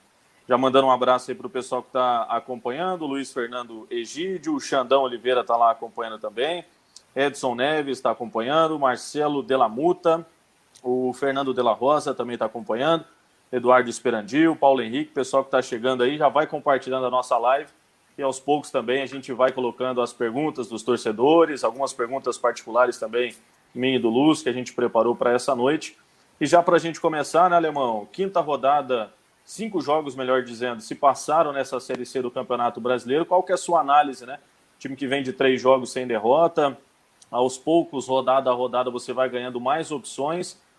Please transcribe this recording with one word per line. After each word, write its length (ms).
Já 120
mandando 260
um 60
abraço 400
aí 40
pro 140
pessoal 320
que 100
tá 380
acompanhando, 720
o 60
Luiz 260
Fernando 560
Egídio, 640
o 60
Xandão 420
Oliveira 420
tá 140
lá 140
acompanhando 480
também, 440
Edson 400
Neves 440
tá 120
acompanhando, 640
o 40
Marcelo 640
Delamuta, 840
o 300
Fernando 380
de 120
la 100
Rosa 400
também 240
tá 80
acompanhando, 580
Eduardo 380
Esperandil, 640
Paulo 280
Henrique, 300
pessoal 300
que 60
tá 140
chegando 400
aí, 120
já 140
vai 160
compartilhando 600
a 20
nossa 300
live 320
e 60
aos 180
poucos 300
também 320
a 60
gente 260
vai 180
colocando 480
as 140
perguntas 540
dos 160
torcedores, 800
algumas 280
perguntas 460
particulares 640
também, 340
minha 220
e 20
do 100
Luz, 320
que 80
a 40
gente 200
preparou 420
pra 180
essa 200
noite. 420
E 60
já 160
pra 160
gente 200
começar, 480
né, 100
Alemão? 540
Quinta 280
rodada, 720
cinco 360
jogos, 340
melhor 260
dizendo, 400
se 140
passaram 580
nessa 260
Série 240
C 160
do 120
Campeonato 500
Brasileiro. 420
Qual 200
que 80
é 40
a 20
sua 240
análise, 440
né? 140
Time 160
que 100
vem 160
de 100
três 300
jogos 300
sem 160
derrota, 680
aos 260
poucos, 520
rodada 420
a 40
rodada, 360
você 240
vai 160
ganhando 320
mais 300
opções 680